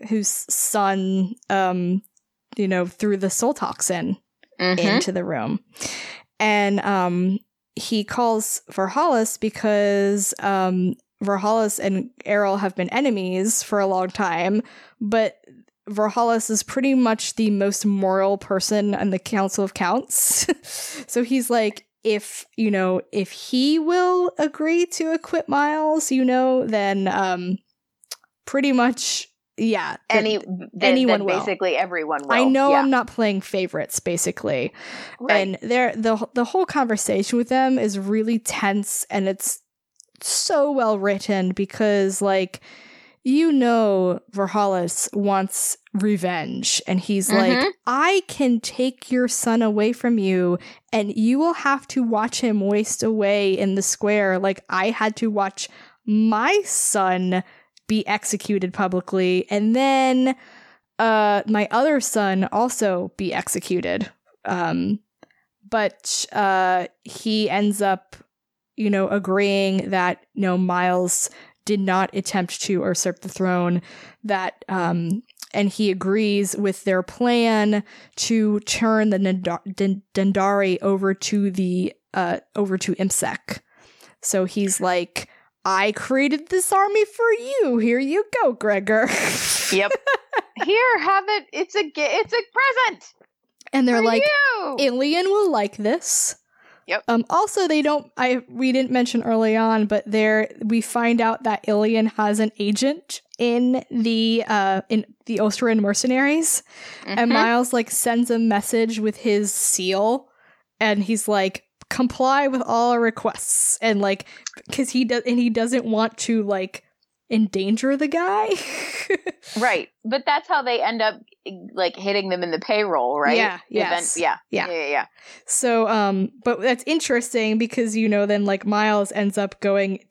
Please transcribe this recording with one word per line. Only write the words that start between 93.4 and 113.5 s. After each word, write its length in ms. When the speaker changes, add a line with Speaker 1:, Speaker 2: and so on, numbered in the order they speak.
Speaker 1:
And 140
they're 120
Speaker 2:
for 60
Speaker 1:
like, 200
Speaker 2:
you." 560
Speaker 1:
"Ilian 460
will 240
like 260
this." 600
Speaker 2:
Yep. 180
Speaker 1:
Um, 240
also, 380
they 140
don't, 340
I, 320
we 240
didn't 180
mention 320
early 340
on, 300
but 240
there, 400
we 200
find 400
out 240
that 240
Ilian 380
has 340
an 180
agent 640
in 540
the, 560
uh, 400
in 180
the 120
Austrian 440
mercenaries. 800
And 240
Speaker 2:
Mm-hmm. 20
Speaker 1:
Miles, 400
like, 200
sends 360
a 120
message 580
with 200
his 360
seal, 760
and 240
he's 240
like, 340
"Comply 580
with 180
all 320
requests." 800